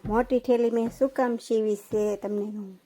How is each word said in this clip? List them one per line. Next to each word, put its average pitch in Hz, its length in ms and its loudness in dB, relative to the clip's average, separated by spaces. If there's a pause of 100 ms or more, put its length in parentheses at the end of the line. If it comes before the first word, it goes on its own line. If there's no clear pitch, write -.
મોટી 240 340 2
થેલી 240 300 2
મેં 233 200 0
શું 269 200 0
કામ 247 280 0
સીવી 220 380 0
છે 208 400 -2
તમને 202 260 -4
હું 202 440 -10